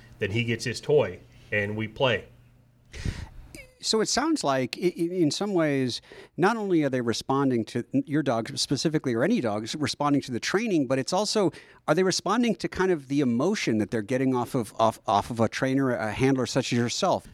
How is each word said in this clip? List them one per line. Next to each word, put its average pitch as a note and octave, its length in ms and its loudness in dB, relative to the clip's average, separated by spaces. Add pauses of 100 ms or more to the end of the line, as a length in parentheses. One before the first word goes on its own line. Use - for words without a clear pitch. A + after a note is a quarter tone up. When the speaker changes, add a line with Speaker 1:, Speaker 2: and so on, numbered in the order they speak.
(200)
Speaker 1:
then G2 120 -2
he A#2 140 0
gets A#2 180 -2
his A2+ 160 -6
toy A2+ 400 2 (320)
and G#2 240 0
we A2 100 -4
play. A2 380 0 (1600)
Speaker 2:
So A3 160 0
it G#3 100 0
sounds D4+ 340 0
like, C3+ 360 0
i-, F3 160 0
i-, F3+ 60 -8
in E3+ 300 2
some G3+ 240 -2
ways, C#3 480 0 (340)
not G3 180 4
only F#3+ 280 2
are C#3 60 0
they B2+ 120 0
responding B2 640 0
to, A#2+ 260 -4
your C#3 300 0
dog B2 380 -2
specifically D3 560 -2
or A#2+ 80 2
any G3+ 180 2
doog A2 380 -4
responding C#3+ 420 0
to C3+ 100 -12
the A2 80 -2
training, F#3+ 460 0
but C3 140 0
it's B2+ 120 -4
also, G3+ 400 2 (360)
are D#3 80 2
they F#3 80 4
responding G#3 540 0
to - 120 -6
kind F#3 220 0
of C#3+ 160 -2
the C#3+ 140 0
emotion B2+ 580 0
that G2+ 100 -2
they're A2+ 140 -2
getting B2+ 320 0
off B2 180 -2
of, A#2+ 240 -2
off, A2 300 2
off G2+ 240 2
of A2+ 80 -2
a A2 100 4
trainer, C3 460 0
a G#2+ 160 -2
handler C3 340 2
such - 260 -2
as B2 60 2
yourself? A#2+ 560 0